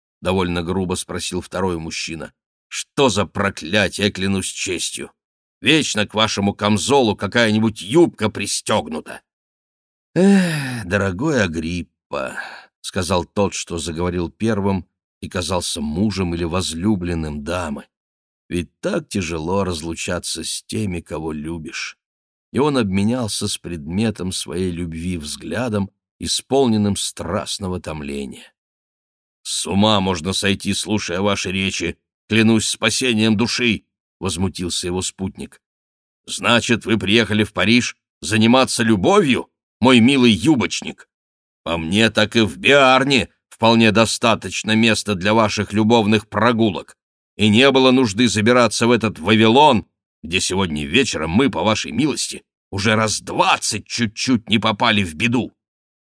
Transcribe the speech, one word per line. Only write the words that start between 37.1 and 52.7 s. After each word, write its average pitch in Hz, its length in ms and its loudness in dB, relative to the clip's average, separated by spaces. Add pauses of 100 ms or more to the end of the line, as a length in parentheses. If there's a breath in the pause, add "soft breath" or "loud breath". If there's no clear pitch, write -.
в 104 100 -4
Париж 110 440 2 (240)
заниматься 117 600 4
любовью, 117 720 2 (280)
мой 123 200 6
милый 123 320 6
юбочник? 98 800 0 (540)
По 85 140 -4
мне, 95 320 2
так 107 260 -2
и 113 60 4
в 92 160 0
Биарне 131 720 4 (200)
вполне 113 420 4
достаточно 107 840 0
места 110 400 2
для 95 180 0
ваших 107 400 0
любовных 107 540 2
прогулок, 110 720 0 (380)
и 107 140 2
не 123 220 6
было 131 200 6
нужды 123 360 2
забираться 113 600 2
в 123 40 4
этот 113 280 0
Вавилон, 113 680 4 (360)
где 85 160 -4
сегодня 90 460 -2
вечером 82 460 -2
мы, 123 180 2
по 80 140 -2
вашей 104 280 -2
милости, - 520 -4 (280)